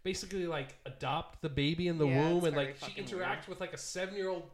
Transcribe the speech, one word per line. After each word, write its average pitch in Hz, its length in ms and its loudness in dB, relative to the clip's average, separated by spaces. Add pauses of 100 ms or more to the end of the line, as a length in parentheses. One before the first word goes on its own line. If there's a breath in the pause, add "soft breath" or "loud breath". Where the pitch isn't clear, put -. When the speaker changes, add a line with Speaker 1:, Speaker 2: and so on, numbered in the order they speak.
Speaker 1:
basically, 185 460 -2
like, 143 280 -4 (100)
adopt 135 560 -4
the 156 80 -2
baby 151 380 2
in 170 120 2
the 147 80 6
Speaker 2:
Yeah, 135 220 6
Speaker 1:
womb, 175 80 6
Speaker 2:
it's 170 100 4
Speaker 1:
and, 143 80 2
Speaker 2:
very 139 120 2
Speaker 1:
like, 135 100 -8
she - 100 -12
Speaker 2:
fucking 135 180 -6
Speaker 1:
interacts 175 300 -2
Speaker 2:
weird. - 140 -12
Speaker 1:
with, 180 120 -10
like, 180 120 -6
a - 40 -10
seven-year-old 190 760 -4